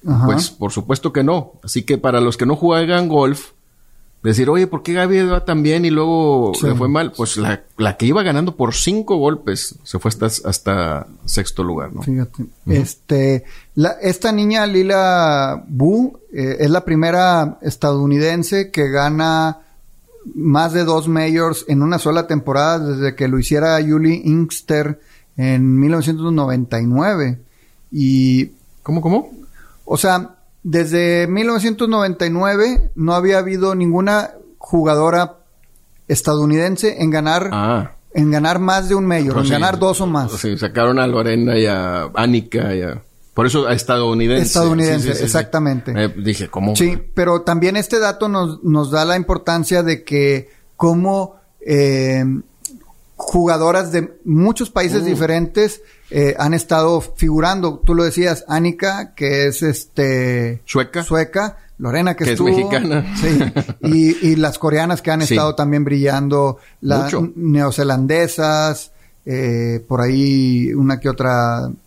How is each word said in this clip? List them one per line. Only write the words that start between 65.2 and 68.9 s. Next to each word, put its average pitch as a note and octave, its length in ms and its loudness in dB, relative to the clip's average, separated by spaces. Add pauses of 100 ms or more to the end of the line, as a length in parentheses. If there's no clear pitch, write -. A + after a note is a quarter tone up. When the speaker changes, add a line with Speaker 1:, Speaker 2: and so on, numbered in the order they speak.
Speaker 2:
Sí. B2+ 120 0
Speaker 1:
estado D3+ 200 0
también D3 300 0
brillando, C#3 720 0 (220)
las C#3 320 0
Speaker 2:
Mucho. E3+ 200 -2 (640)
Speaker 1:
neozelandesas, D#3 960 0 (320)